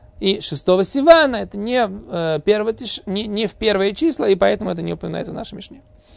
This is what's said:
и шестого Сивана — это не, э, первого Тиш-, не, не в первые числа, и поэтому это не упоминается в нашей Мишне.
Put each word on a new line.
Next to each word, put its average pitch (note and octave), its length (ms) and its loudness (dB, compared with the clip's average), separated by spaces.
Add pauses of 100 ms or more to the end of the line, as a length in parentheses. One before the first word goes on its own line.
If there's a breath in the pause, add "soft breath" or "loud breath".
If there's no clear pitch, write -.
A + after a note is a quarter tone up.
(180)
и - 220 0
шестого F#3 440 2
Сивана — C#4+ 520 4
это G3+ 200 -6
не, A3+ 320 0
э, E3 560 -4
первого G#3+ 300 2
Тиш-, - 320 -8
не, G#3 200 -4
не G#3 200 -2
в - 80 -6
первые G3+ 400 0
числа, D4+ 340 0
и G3 60 6
поэтому G3 360 2
это E3+ 120 -4
не E3+ 100 -4
упоминается F3 400 -6
в - 20 -10
нашей - 200 -10
Мишне. - 280 -16 (340 soft breath)